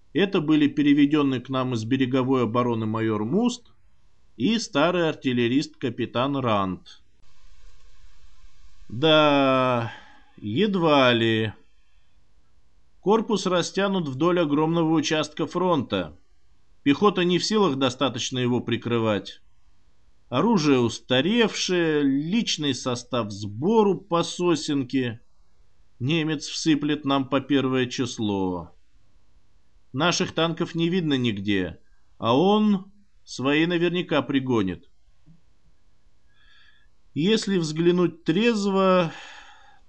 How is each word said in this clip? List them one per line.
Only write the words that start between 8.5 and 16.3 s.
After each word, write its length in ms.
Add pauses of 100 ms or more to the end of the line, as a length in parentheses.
«Да, 1040 (440)
едва 760
ли. 400 (1500)
Корпус 460
растянут 600
вдоль 320
огромного 540
участка 560
фронта». 680 (680)